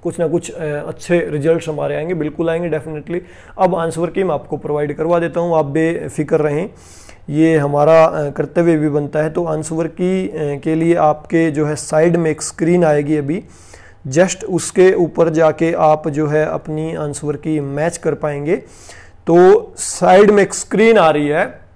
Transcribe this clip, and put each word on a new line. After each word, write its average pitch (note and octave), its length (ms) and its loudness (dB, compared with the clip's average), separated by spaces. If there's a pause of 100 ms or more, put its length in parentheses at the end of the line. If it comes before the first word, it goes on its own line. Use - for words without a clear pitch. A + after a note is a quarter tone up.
कुछ F3 180 -8
ना E3 80 -2
कुछ, E3 220 -4
अ, D3+ 380 -8
अच्छे E3+ 320 -2 (100)
results D#3+ 380 -2
हमारे C#3+ 280 -4
आएंगे, D#3+ 180 -6
बिल्कुल D#3+ 360 -4
आएंगे, E3+ 200 -4
definitely। D#3+ 500 -8 (380)
अब F#3 160 2
answer E3 360 -4
की F#3+ 140 -2
मैं E3+ 100 -2
आपको C#3+ 220 -8
provide D3 400 -4
करवा E3 220 0
देता E3+ 220 -4
हूँ, E3+ 160 0
आप D#3 80 2
बेफिक्र D#3 760 -2
रहें, D3+ 300 -2 (600)
ये D#3+ 280 2
हमारा, D3 460 4
अ, D3 260 -2
कर्तव्य E3 460 0
भी D3+ 120 0
बनता D3 300 -4
है। D#3 120 -2
तो E3+ 140 -4
answer D#3+ 440 -4
की, F3+ 400 -2
अ, C#3+ 360 -6
के D#3+ 100 0
लिए E3 200 2
आपके D#3+ 560 0
जो D3+ 160 -2
है D3+ 100 -4
side E3 400 2
में D#3+ 140 0
एक D3+ 120 -6
screen F3 420 0
आएगी D3 320 2
अभी, D3+ 280 -4 (640)
just E3 360 0
उसके F#3 500 2
ऊपर E3+ 340 0
जाके D#3+ 440 2
आप D#3 360 2
जो D3+ 180 -2
है D3+ 200 0
अपनी D#3+ 480 -6
answer D3 420 -6
की D#3 240 -4
match C#3+ 360 -4
कर D#3 180 -4
पाएंगे। D3 420 -4 (680)
तो F#3 500 6
side F#3+ 540 4
में G3+ 120 6
एक F#3 120 -2
screen A3 440 2
आ D#3+ 120 6
रही D3 180 0
है। F3+ 340 -4 (140)